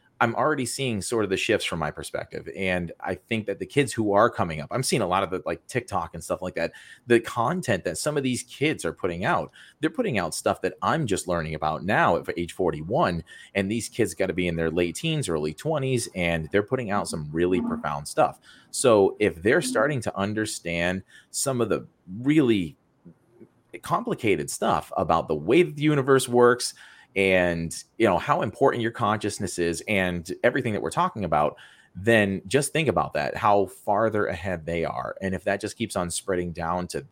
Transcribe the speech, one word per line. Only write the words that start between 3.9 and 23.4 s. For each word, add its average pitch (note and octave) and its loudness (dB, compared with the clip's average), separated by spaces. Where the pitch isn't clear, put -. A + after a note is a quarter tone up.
who G#2+ 0
are G#2+ 6
coming E2+ -2
up, C#2+ -10
I'm A#2+ -2
seeing C3+ -2
a F#2+ 0
lot F#2 2
of F#2 -2
the, E2+ -4
like, E2+ -6
TikTok G2 -6
and E2 -12
stuff - -4
like F2+ -6
that, E2 -2
the A#2+ 6
content A#2+ -2
that F2+ -4
some D3+ -4
of C#3+ 0
these B2+ -2
kids - -4
are D#2+ -4
putting F2+ -4
out, A#2 -2
they're D#3 0
putting F#3+ -2
out E2+ -2
stuff - -2
that F#2 -4
I'm C3 0
just G2 -2
learning D#2+ -2
about D#2 -2
now A2 2
at - -4
age E2+ -6
forty-one. G2 0
And G2 0
these A2 -4
kids F#2+ 0
gotta F#2 0
be F2+ 0
in E2+ 0
their E2 0
late F2 0
teens, D#3+ -2
early D#2 -2
twenties, C3+ -2
and E2+ 0
they're G#2 2
putting A#2+ -4
out G2 -2
some D#2+ -6
really E2+ 2
profound D2+ -4
stuff. - 0
So G#2+ 6
if E2+ 2
they're C3+ 4
starting D3 0
to - -6
understand G2 -2
some C3 -2
of A#2 0
the D2 -2
really A#2+ 4